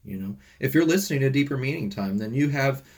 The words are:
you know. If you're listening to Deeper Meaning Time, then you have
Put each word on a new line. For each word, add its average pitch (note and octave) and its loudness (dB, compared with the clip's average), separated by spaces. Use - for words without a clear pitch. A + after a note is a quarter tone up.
you G2 -10
know. G2 -8
If C3+ -2
you're E3 6
listening E3 2
to C3+ 4
Deeper C#3 0
Meaning C3 -4
Time, G2 -4
then A2 -4
you C#3+ 2
have C3+ 0